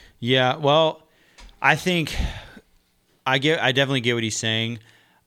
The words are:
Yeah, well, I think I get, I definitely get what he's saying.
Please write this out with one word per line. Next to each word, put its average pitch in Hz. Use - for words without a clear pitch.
Yeah, 127
well, 156
I 143
think 175
I 131
get, 151
I 131
definitely 135
get 120
what 117
he's 107
saying. 113